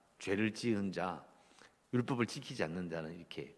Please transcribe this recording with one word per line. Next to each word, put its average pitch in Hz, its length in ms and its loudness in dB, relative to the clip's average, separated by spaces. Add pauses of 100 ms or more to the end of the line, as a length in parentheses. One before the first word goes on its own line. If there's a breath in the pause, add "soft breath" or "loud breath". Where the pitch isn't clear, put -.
(200)
죄를 107 340 2
지은 101 380 2
자, 87 340 -2 (680 soft breath)
율법을 120 320 4
지키지 127 380 -4
않는 87 260 -2
자는 82 260 -4
이렇게 85 420 -10